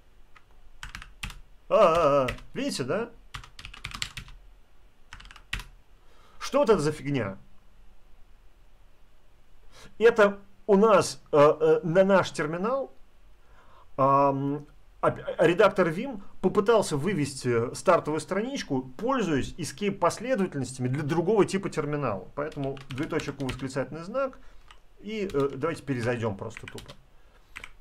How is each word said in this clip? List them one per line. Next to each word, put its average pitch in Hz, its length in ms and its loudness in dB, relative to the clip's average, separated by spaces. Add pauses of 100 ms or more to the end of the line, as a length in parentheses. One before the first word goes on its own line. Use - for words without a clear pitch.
(1700)
А, 180 80 2
а, 160 500 6
а. - 20 -2 (260)
Видите, 226 320 -6
да? 196 240 -4 (3250)
Что - 200 0
вот 285 100 4
это 196 100 6
за 147 140 0
фигня? 127 440 -4 (2500)
Это 214 420 4 (280)
у 202 100 8
нас, 202 440 4 (120)
э, 156 40 6
э, 151 460 6
на 180 220 4
наш 190 260 4
терминал, 190 640 -4 (1040)
ам, 139 680 2 (360)
оп-, - 180 0 (180)
редактор 180 520 4
Vim 220 340 -6 (180)
попытался 202 560 2
вывести 135 800 -2
стартовую 160 440 2
страничку, 190 640 -4 (160)
пользуясь 196 640 0
escape 196 320 -4
последовательностями 165 960 -2
для 139 160 -2
другого 170 420 2
типа 190 240 -4
терминала. 143 640 -4
Поэтому 139 460 -6 (100)
двоеточие 151 440 -6
ку, 139 120 -8
восклицательный 131 560 -6
знак. 262 380 -6 (640)
И, 208 300 -6
э, 139 220 0
давайте 160 300 -6
перезайдем 117 520 -2
просто 107 300 -12
тупо. - 260 -16 (880)